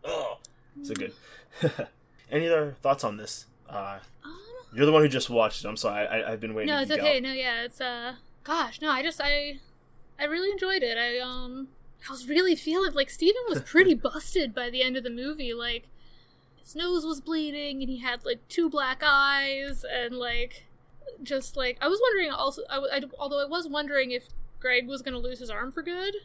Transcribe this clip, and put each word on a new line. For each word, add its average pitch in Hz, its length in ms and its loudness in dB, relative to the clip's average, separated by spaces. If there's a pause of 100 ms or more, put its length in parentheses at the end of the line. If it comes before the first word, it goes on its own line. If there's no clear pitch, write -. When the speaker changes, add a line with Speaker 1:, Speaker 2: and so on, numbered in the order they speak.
Speaker 1:
Oh, 117 340 -4 (440)
so 277 120 -8
Speaker 2:
Mm. - 40 -2
Speaker 1:
good. - 880 -4 (180)
<laughs> - 240 -20
Any 156 180 0
other 151 320 4
thoughts 139 240 4
on 107 120 -2
this? - 300 -10 (220)
Uh, 98 300 -8 (260)
Speaker 2:
Um, 302 80 -14 (400)
Speaker 1:
you're 131 140 6
the 151 60 8
one 156 100 10
who 151 60 8
just 127 220 0
watched 113 340 2
it. 107 40 -6
I'm 107 80 -6
sorry. 104 300 0
I, 110 140 0
I, 113 120 -2
I've 107 80 -4
been 110 140 -6
waiting 240 180 -2
Speaker 2:
No, 294 60 0
Speaker 1:
to 277 40 0
Speaker 2:
it's 269 80 -4
Speaker 1:
geek 294 100 2
Speaker 2:
okay. 294 180 4
Speaker 1:
out. 247 40 -2
Speaker 2:
No, 262 100 -4
yeah, 247 300 -2
it's, 247 180 -10
uh, 247 340 -6 (300)
gosh, 285 360 -2
no, 302 100 0
I 269 120 2
just, 320 200 -4
I, 285 380 0 (580)
I 285 60 -2
really 349 260 0
enjoyed 370 320 0
it. 233 160 0
I, 240 220 0
um, 254 480 -6 (400)
I 269 40 -10
was 247 160 -10
really 339 280 6
feeling, 349 380 0
like, 554 160 2
Steven 427 380 4
was 349 120 2
Speaker 1:
<laughs> - 60 -12
Speaker 2:
pretty 349 280 8
busted 277 600 0
by 240 160 -4
the 254 120 0
end 254 140 2
of 247 80 -4
the 247 60 -4
movie. 262 440 -6
Like, 233 340 -6 (680)
his - 180 -20
nose 339 300 0
was 320 160 -4
bleeding, 294 640 -4
and 262 80 -2
he 254 80 -4
had, 247 260 -4
like, 233 240 -4
two 330 220 2
black 269 340 0
eyes, 277 800 4
and, 247 340 -4
like, 240 460 -4 (580)
just, 269 340 -4
like, 254 240 0
I 277 80 2
was 403 120 2
wondering 392 300 4
also, - 400 -2
I, 269 80 -2
I, 277 240 -2 (160)
although 285 260 -2
I 285 40 -4
was 330 200 -4
wondering 277 440 0
if 247 160 -6 (320)
Greg 247 280 0
was 269 140 -8
gonna 254 160 -6
lose 247 220 -4
his 240 100 -12
arm 226 220 -6
for 330 100 -6
good. 359 320 -4 (100)